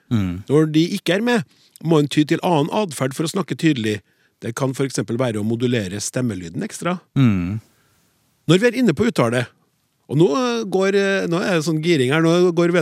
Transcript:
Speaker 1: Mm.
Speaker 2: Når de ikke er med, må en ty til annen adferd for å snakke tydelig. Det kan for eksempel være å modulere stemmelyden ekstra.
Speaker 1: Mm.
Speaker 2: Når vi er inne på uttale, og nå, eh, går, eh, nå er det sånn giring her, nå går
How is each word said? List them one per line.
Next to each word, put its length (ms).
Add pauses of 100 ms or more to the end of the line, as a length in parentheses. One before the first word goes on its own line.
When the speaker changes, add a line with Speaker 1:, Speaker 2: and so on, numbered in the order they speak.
(120)
Speaker 1:
Mm. 380
Speaker 2:
Når 200
de 120 (160)
ikke 180
er 80
med, 220 (360)
må 160
en 80
ty 220
til 160
annen 260
adferd 460
for 80
å 80
snakke 240
tydelig. 460 (400)
Det 120
kan 200
for 100
eksempel 320
være 240
å 80
modulere 500
stemmelyden 640
ekstra. 360 (180)
Speaker 1:
Mm. 400 (920)
Speaker 2:
Når 120
vi 80
er 140
inne 100
på 160
uttale, 380 (640)
og 100
nå, 160
eh, 320
går, 260
eh, 320
nå 140
er 160
det 80
sånn 180
giring 300
her, 80
nå 320
går 160 (140)